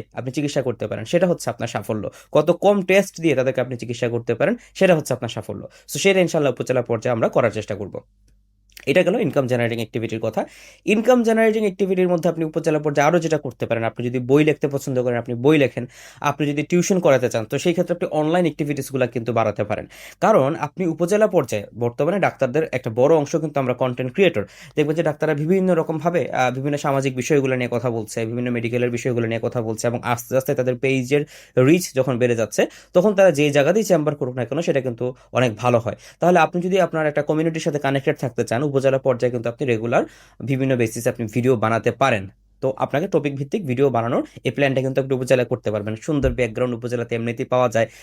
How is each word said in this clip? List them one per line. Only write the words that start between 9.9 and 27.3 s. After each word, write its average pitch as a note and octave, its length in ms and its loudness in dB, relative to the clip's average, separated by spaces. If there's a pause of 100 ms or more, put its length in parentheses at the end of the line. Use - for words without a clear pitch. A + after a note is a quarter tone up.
কথা। A2+ 160 -2 (520)
ইনকাম A#3+ 340 4
জেনারেটিং A3 400 2
অ্যাক্টিভিটির F#3 460 0
মধ্যে E3+ 200 0
আপনি D#3+ 180 -4
উপজেলা D#3 340 0
পর্যায়ে D3 240 2
আরও E3+ 160 0
যেটা D#3 200 0
করতে - 240 -8
পারেন, A2+ 200 -2
আপনি - 180 -8
যদি B2+ 120 -2 (100)
বই D3 180 6
লিখতে D3 260 0
পছন্দ C3+ 320 -4
করেন A#2+ 180 0
আপনি B2 100 -8 (120)
বই D#3 180 6
লেখেন, A#2+ 200 -2 (460)
আপনি D3+ 220 -2
যদি D3 180 -2
টিউশন F3 360 2
করাতে B2+ 280 4
চান A2+ 180 -2
তো D3 120 -2
সেই F3 120 2
ক্ষেত্রে - 220 -2
আপনি - 100 -4 (120)
অনলাইন E3 280 2
অ্যাক্টিভিটিসগুলো C3+ 580 -2 (100)
কিন্তু A#2+ 220 -4
বাড়াতে G#2+ 320 0
পারেন, G2 160 -6 (400)
কারণ F3 240 4 (160)
আপনি - 180 -6 (100)
উপজেলা F#3+ 420 2
পর্যায়ে A2+ 280 0 (200)
বর্তমানে D3 420 0
ডাক্তারদের C3 380 0 (140)
একটা A#2+ 120 -6 (100)
বড় D3+ 220 6
অংশ C#3+ 100 -6 (120)
কিন্তু D3 200 -6
আমরা B2 180 -2
কন্টেন্ট B2+ 340 -2
ক্রিয়েটর। E3+ 280 2 (320)
দেখবেন D3+ 240 0
যে E3 100 -2
ডাক্তাররা D3+ 320 -2
বিভিন্ন F#3 280 2 (100)
রকমভাবে, D#3+ 500 -2
আহ, B2+ 280 0
বিভিন্ন C#3+ 180 -2 (100)
সামাজিক C#3 360 0
বিষয়গুলো C3+ 380 2